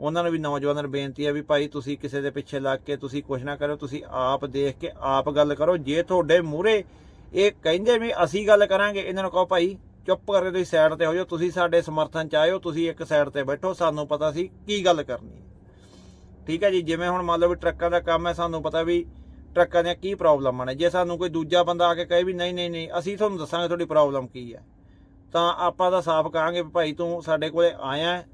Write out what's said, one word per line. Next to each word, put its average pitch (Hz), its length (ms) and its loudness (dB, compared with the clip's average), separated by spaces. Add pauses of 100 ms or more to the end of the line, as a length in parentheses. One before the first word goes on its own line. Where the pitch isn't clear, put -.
ਉਹਨਾਂ 160 220 -2
ਨੂੰ 170 100 0
ਵੀ, 165 60 -2
ਨੌਜਵਾਨਾਂ 143 440 -2
ਨੂੰ 139 80 -8
ਬੇਨਤੀ 139 360 -4
ਹੈ 147 60 2
ਵੀ 147 100 -4
ਭਾਈ 147 260 0
ਤੁਸੀਂ 143 300 -6
ਕਿਸੇ 139 220 -6
ਦੇ 139 100 -4
ਪਿੱਛੇ 139 300 -8
ਲੱਗ 135 260 -2
ਕੇ 143 100 -4
ਤੁਸੀਂ 139 260 -8
ਕੁਛ 131 200 -6
ਨਾ 143 140 -8
ਕਰੋ, 147 200 -4
ਤੁਸੀਂ 147 340 -10
ਆਪ 131 360 -2
ਦੇਖ 139 320 -2
ਕੇ 170 120 -8 (120)
ਆਪ 135 280 0
ਗੱਲ 147 240 2
ਕਰੋ। 156 240 2
ਜੇ 147 240 0
ਤੁਹਾਡੇ 175 400 4
ਮੂਹਰੇ 180 400 0 (500)
ਇਹ 202 180 2 (120)
ਕਹਿੰਦੇ 208 360 2
ਵੀ 233 140 -2 (120)
ਅਸੀਂ 190 240 0
ਗੱਲ 208 180 8
ਕਰਾਂਗੇ, 202 340 0
ਇਹਨਾਂ 185 220 -4
ਨੂੰ 185 80 -4
ਕਹੋ 185 160 2
ਭਾਈ 185 300 0 (300)
ਚੁੱਪ 190 240 -2
ਕਰਕੇ 185 200 2
ਤੁਸੀਂ 180 140 0
ਸਾਈਡ 156 300 4
ਤੇ 160 120 0
ਹੋ 160 80 0
ਜਾਓ, 185 100 -2
ਤੁਸੀਂ 175 260 -2
ਸਾਡੇ 170 320 2
ਸਮਰਥਨ 156 460 -4
ਚ 156 60 -4
ਆਏ 156 160 4
ਹੋ, 190 80 -2
ਤੁਸੀਂ 165 320 -4
ਇੱਕ 156 140 -12
ਸਾਈਡ 147 240 2
ਤੇ 139 140 -4
ਬੈਠੋ, 143 320 -2
ਸਾਨੂੰ 151 320 0
ਪਤਾ 151 260 0
ਸੀ 175 160 -4 (180)
ਕੀ 208 180 -2
ਗੱਲ 170 180 4
ਕਰਨੀ 120 280 -10
ਹੈ, - 120 -20 (1040)
ਠੀਕ 165 180 -2
ਹੈ 202 60 4
ਜੀ। 185 120 2
ਜਿਵੇਂ 165 260 -2
ਹੁਣ 180 140 0
ਮੰਨ 170 180 0
ਲਓ 175 80 6
ਵੀ 175 60 2
ਟਰੱਕਾਂ 170 360 -2
ਦਾ 175 120 2
ਕੰਮ 170 240 0
ਹੈ, 170 60 0
ਸਾਨੂੰ 170 300 -4
ਪਤਾ 160 200 -2
ਵੀ 170 220 0 (500)
ਟਰੱਕਾਂ 170 300 4
ਦੀਆਂ 175 100 -2
ਕੀ 190 200 -6
ਪ੍ਰੋਬਲਮਾਂ 135 520 2
ਨੇ। 131 80 -4
ਜੇ 170 160 2
ਸਾਨੂੰ 175 280 -2
ਕੋਈ 180 120 -2
ਦੂਜਾ 165 320 2
ਬੰਦਾ 175 260 2
ਆ 170 60 2
ਕੇ 170 100 -4
ਕਹੇ 175 200 2
ਵੀ 185 80 -2
"ਨਹੀਂ, 180 220 -4
ਨਹੀਂ, 175 160 -4
ਨਹੀਂ, 165 180 -8 (100)
ਅਸੀਂ 196 200 -6
ਤੁਹਾਨੂੰ 202 200 -2
ਦੱਸਾਂਗੇ 170 300 -4
ਤੁਹਾਡੀ 170 180 -2
ਪ੍ਰੋਬਲਮ 143 400 2
ਕੀ 120 280 -14
ਹੈ", 107 80 -20 (720)
ਤਾਂ 170 240 2
ਆਪਾਂ 180 320 0
ਤਾਂ 185 120 2
ਸਾਫ਼ 160 260 0
ਕਹਾਂਗੇ 165 340 -2
ਵੀ 156 80 -10
"ਭਾਈ 160 220 0
ਤੂੰ 170 300 -4
ਸਾਡੇ 156 280 -2
ਕੋਲੇ 165 220 2 (100)
ਆਇਆ 151 300 -2
ਹੈ, 175 220 -6